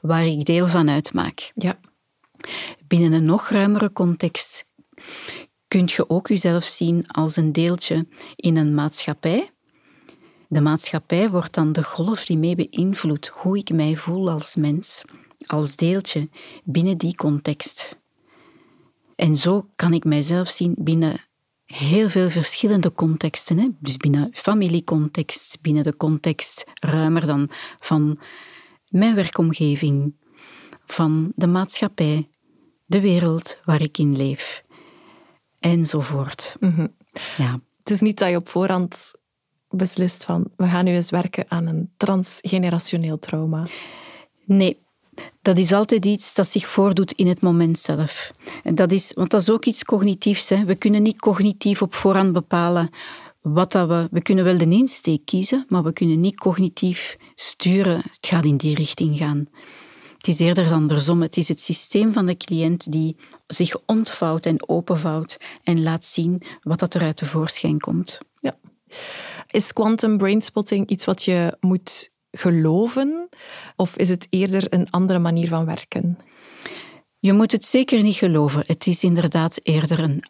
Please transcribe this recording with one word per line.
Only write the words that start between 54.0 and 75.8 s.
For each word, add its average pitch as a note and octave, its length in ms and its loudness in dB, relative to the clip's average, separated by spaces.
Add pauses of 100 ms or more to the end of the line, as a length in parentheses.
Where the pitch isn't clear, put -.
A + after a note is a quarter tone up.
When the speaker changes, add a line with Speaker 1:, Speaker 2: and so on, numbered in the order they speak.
Speaker 1:
we E3+ 100 0
kunnen F#3+ 220 2
wel F3+ 140 4
de E3 120 4
insteek F3 560 2
kiezen, G3+ 420 0
maar F3 160 2
we D#3+ 100 -2
kunnen D#3+ 260 2
niet G3 200 0
cognitief F3+ 800 -2 (180)
sturen, F#3 600 0
het - 320 -8
gaat E3+ 180 2
in D3 120 4
die D3+ 180 0
richting D3+ 420 -2
gaan. D3 300 -2 (720)
Het - 100 -6
is D#3+ 120 2
eerder E3+ 320 4
andersom. D3+ 500 2
Het D#3+ 160 -2
is E3 100 2
het D#3 140 -2
systeem G#3 520 0
van G3+ 120 2
de F3+ 120 0
cliënt E3 540 -2
die D#3+ 240 -2 (320)
zich - 280 -2 (100)
ontvouwt E3+ 600 -2
en E3 240 -2
openvouwt E3 680 -2 (260)
en E3+ 200 2
laat D#3+ 220 -2
zien F3 360 -2 (200)
wat E3 180 -4
dat F3 160 -2
eruit D#3+ 220 -2
tevoorschijn D#3 600 -2
komt. - 400 -6 (200)
Speaker 2:
Ja. C4 180 -6 (920)
Is - 260 -2
quantum A3 440 2
brainspotting G3+ 720 0
iets F#3 160 -2
wat F#3+ 180 -2
je F3 360 0
moet - 500 -2 (220)
geloven? A#3+ 960 0 (460)
Of F#3 220 -2
is F3+ 120 2
het F3+ 200 -4
eerder F#3+ 440 0
een F3+ 160 0
andere F#3 300 2
manier E3+ 280 0
van E3 180 -2
werken? - 520 -4 (1000)